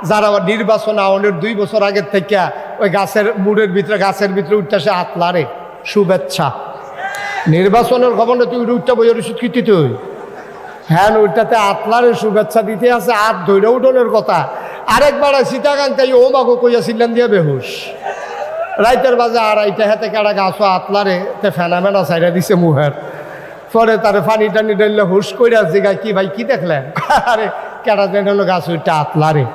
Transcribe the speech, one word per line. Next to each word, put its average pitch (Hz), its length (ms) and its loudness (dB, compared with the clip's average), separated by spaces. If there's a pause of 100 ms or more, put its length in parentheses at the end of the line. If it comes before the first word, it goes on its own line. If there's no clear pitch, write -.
যারা 208 420 2
নির্বাচন 214 540 0
আওয়ানোর 196 400 0
দুই 220 160 -4
বছর 202 280 -2
আগের 202 280 0
থেকে 202 260 0 (420)
ওই 202 100 0
গাছের 202 480 0
মুড়ের 208 320 2
ভিতরে, 185 280 -2
গাছের 196 320 0
ভিতরে 190 260 0
উঠতে 202 200 -2
আসে 196 160 0
হাত 180 160 -2 (100)
লারে, 175 280 0 (400)
শুভেচ্ছা। 175 680 0 (960)
নির্বাচনের 226 680 2
খবর 226 220 0
না, 240 100 2
তুই 240 260 -4
উঠটা 247 240 0
বইয়ের 226 220 2
ওষুধ 226 200 -6
কিতি 247 240 -2
তুই? 160 340 2 (920)
হ্যাঁ, 196 300 2
ওইটাতে 208 380 2
আতলারে 220 580 2
শুভেচ্ছা 208 480 0
দিতে 220 300 0
আছে, 233 200 0
হাত 220 240 2 (120)
ধৈর্য 196 200 4
উঠোনের 247 420 2
কথা। 196 380 0 (400)
আরেকবার 277 560 2
চিটাগাং 277 500 -2
তাই 262 200 2
ও 254 160 6
মাগো 247 260 2
কইয়া 240 260 2
ছিলেন 226 320 0
দিয়ে 240 140 2
বেহুশ। 151 580 0 (920)
রাইতের 247 380 4
বাজে 240 240 2
আড়াইটা, 214 460 0
হেতে 214 240 0
কেডা 208 240 0
গাছও 190 300 -2
আতলারে, 190 640 0 (160)
তে 196 100 0
ফেনা 175 280 0
মেনা 190 260 0
সাইরা 170 240 2
দিছে 180 260 2
মুহের। 151 360 2 (800)
পরে 226 240 4
তারে 208 240 2
পানি 214 280 0
টানি 214 260 0
ঢাললে 208 260 2
হুশ 190 320 2
কইরা 233 300 4
জিগায়, 196 400 0
"কি 220 100 -4
ভাই, 190 220 0
কি 233 80 -6
দেখলেন?" 160 480 -2 (160)
<laughs> 285 180 2
"আরে 220 240 0 (340)
কেডা 202 240 2
যেন 196 220 0
হলো 202 160 2
গাছ 175 240 -2
ওইটা 170 240 -2
আতলারে।" 151 600 0